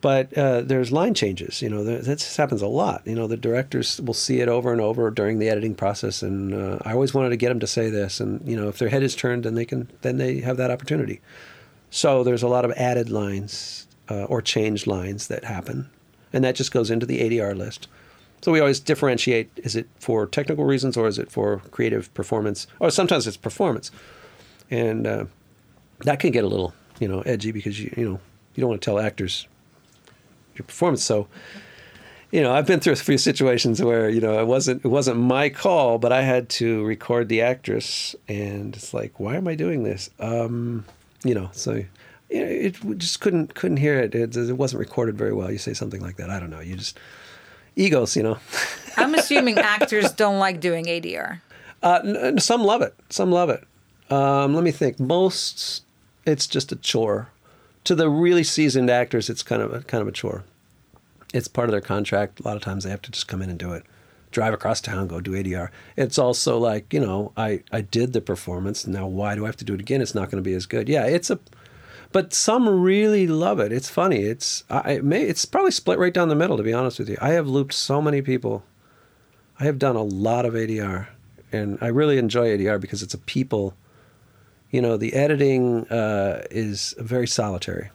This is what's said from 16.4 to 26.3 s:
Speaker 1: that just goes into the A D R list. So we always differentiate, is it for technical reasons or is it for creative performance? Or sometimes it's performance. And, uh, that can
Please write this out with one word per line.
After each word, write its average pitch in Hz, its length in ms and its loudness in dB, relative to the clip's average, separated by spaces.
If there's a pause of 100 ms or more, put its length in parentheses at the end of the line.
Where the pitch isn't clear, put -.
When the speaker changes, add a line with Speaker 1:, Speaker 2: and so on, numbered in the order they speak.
Speaker 1:
that 127 100 2
just - 180 -4
goes 113 180 2
into 117 160 0
the 127 140 -2
A 117 80 2
D 117 120 2
R 101 140 -2
list. 98 340 -10 (540)
So 170 100 2
we 160 80 6
always 139 200 4
differentiate, 123 760 2
is 110 180 -8
it 113 140 -4 (100)
for 110 280 0
technical 147 380 -2
reasons 135 320 2
or 113 120 2
is 104 100 -2
it - 140 -8
for 104 380 0
creative 110 420 -2
performance? 104 540 -2 (140)
Or 170 100 4
sometimes 175 360 2
it's 104 100 -8
performance. - 540 -2 (800)
And, 113 360 0
uh, 107 180 -2 (800)
that 139 160 2
can 147 120 2